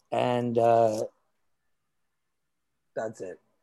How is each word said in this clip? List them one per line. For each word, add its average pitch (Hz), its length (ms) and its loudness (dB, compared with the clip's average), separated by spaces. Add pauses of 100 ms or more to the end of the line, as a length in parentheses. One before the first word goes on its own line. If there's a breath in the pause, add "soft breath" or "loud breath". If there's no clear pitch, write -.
(120)
and, 120 460 -2
uh, 117 460 4 (1900)
that's 110 260 -10
it. 90 180 -16 (240)